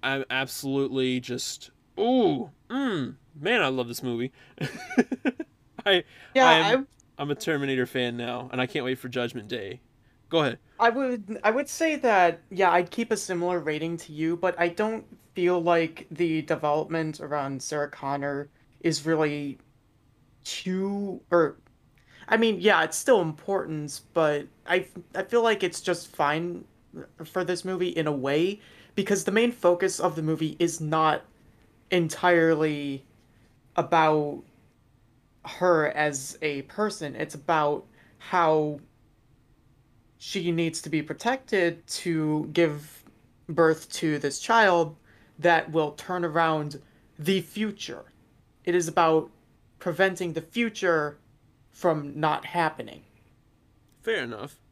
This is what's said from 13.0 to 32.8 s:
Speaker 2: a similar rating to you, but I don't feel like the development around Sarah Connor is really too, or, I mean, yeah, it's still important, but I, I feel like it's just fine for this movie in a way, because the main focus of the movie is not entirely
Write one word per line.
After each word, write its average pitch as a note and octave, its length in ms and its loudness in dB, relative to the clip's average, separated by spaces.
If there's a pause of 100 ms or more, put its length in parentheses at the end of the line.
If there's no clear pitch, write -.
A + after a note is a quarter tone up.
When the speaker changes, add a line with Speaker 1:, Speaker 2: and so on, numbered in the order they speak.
Speaker 2:
a G#3+ 60 0
similar F3 420 -2
rating D#3 380 -4
to - 160 -14
you, D#3+ 240 -2
but F3 220 -2
I F3 100 2
don't G#3+ 360 -4 (280)
feel F3+ 280 2
like E3 500 0
the D#3+ 320 -2
development D#3 760 -2
around C#3 420 -6
Sarah D3 280 -4
Connor C#3+ 600 -6 (320)
is D3+ 240 -2
really D3 520 0 (840)
too, G3 760 -4 (120)
or, E3 260 4 (720)
I A3 80 6
mean, A3 220 2
yeah, F3 240 4
it's D#3+ 140 -4
still A#3 240 6
important, D#3 800 -4 (120)
but D3+ 340 2 (200)
I, F#3 180 0 (300)
I F#3+ 80 -4
feel A#3 180 2
like G#3+ 220 2
it's F3 180 -4
just - 340 -4
fine D#3+ 500 -2 (580)
for F#3 200 -4
this F3 220 -4
movie F#3 240 -4
in D#3+ 160 -2
a D3+ 60 0
way, D3 480 0 (360)
because G3 280 0
the G3+ 80 -2
main A#3 200 4
focus F3+ 480 2
of E3 160 0
the D#3+ 60 -4
movie D#3 380 -2
is E3 220 0
not D#3 420 0 (680)
entirely D#3+ 1160 2 (720)